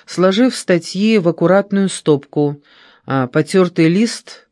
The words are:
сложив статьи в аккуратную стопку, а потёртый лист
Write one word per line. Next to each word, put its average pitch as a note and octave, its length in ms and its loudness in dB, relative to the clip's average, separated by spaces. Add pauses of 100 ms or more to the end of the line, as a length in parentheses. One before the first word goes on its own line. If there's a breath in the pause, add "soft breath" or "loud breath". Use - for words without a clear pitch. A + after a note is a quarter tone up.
сложив F#3+ 480 0
статьи G3 640 0
в E3 100 0
аккуратную G3 580 0
стопку, D3 720 -2 (440 soft breath)
а C3+ 220 -2
потёртый E3 600 0
лист - 640 -4